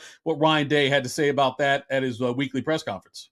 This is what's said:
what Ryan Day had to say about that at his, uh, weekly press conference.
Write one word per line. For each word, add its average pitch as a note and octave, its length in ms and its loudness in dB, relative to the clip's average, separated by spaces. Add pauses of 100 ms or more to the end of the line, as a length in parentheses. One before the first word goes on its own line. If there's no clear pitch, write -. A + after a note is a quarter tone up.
(220)
what D#3+ 160 -4
Ryan D3+ 300 2
Day C#3+ 200 2
had C#3 140 2
to B2 80 -6
say D3 180 0
about C3+ 300 2
that C#3 320 2
at C3+ 140 0
his, A#2+ 180 -4
uh, B2 100 0
weekly C3 300 -4
press D#3 200 -2
conference. - 500 -12